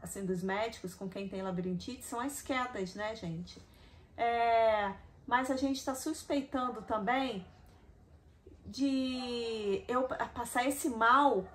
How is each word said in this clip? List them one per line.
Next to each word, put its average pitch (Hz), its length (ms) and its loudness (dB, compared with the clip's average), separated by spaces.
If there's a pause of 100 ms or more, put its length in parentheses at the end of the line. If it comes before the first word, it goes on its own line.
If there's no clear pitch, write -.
assim, 196 240 -8
dos 185 160 0
médicos 196 540 -4
com 190 140 -8
quem 196 180 -8
tem 190 140 -6
labirintite 185 640 -4
são 240 180 -4
as 277 200 -4
quedas, 247 540 -2
né, 214 200 -4
gente? 170 460 -8 (560)
É, 226 760 4 (340)
mas 262 240 4
a 262 60 2
gente 269 260 0
tá 269 100 0
suspeitando 269 880 -2
também 226 600 0 (1200)
de 240 1200 0
eu 247 160 2
pa-, 247 240 -2
passar 247 380 -2
esse 285 240 0
mal 233 640 6